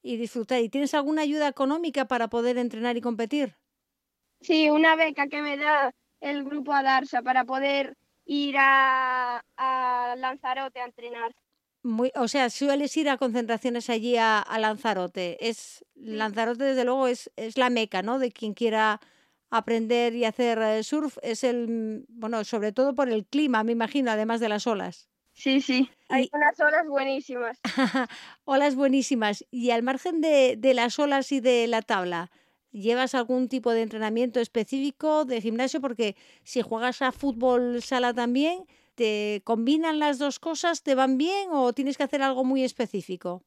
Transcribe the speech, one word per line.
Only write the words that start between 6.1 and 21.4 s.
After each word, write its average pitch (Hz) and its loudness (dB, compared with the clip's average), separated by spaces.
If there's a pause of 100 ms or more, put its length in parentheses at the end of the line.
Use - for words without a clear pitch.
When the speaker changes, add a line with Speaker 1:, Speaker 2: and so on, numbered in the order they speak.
Speaker 2:
el 285 -6
grupo 285 -4
Adarsa 269 2
para 254 0
poder 277 -2 (300)
ir 285 -4
a, 262 2 (140)
a 254 -2
Lanzarote 262 -6
a 247 -6
entrenar. 233 -10 (520)
Speaker 1:
Muy, 240 0
o 247 -2
sea, 254 0
sueles 277 -2
ir 302 2
a 254 0
concentraciones 240 -2
allí 233 0
a, 220 4
a 220 -4
Lanzarote. 190 -2 (100)
Es, - -8 (100)
Speaker 2:
Sí. 220 -16
Speaker 1:
Lanzarote, 226 -2
desde 262 2
luego, 254 2
es, 247 -4
es 220 -6
la 247 4
meca, 220 0
¿no? 240 -2
De 247 0
quien 214 -8
quiera 220 2 (500)
aprender 233 0
y 233 0
hacer, 226 0
eh, 220 2
surf, 302 -2
es 233 -4